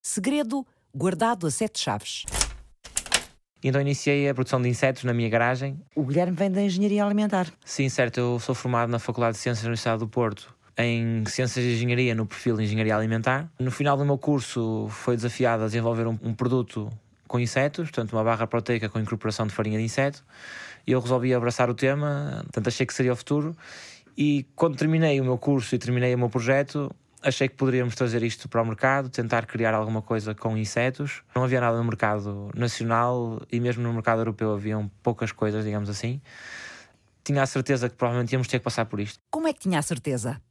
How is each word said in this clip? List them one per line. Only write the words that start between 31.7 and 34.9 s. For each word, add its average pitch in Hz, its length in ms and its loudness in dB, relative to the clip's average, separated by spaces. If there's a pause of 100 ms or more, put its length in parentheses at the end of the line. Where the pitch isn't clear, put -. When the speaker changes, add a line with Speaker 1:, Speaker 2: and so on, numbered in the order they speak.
Speaker 2:
no 117 80 0
mercado 104 680 -2
nacional 117 840 0 (100)
e 120 100 0
mesmo 120 220 0
no 117 100 0
mercado 113 280 2
europeu 110 340 0
haviam 104 360 -2 (120)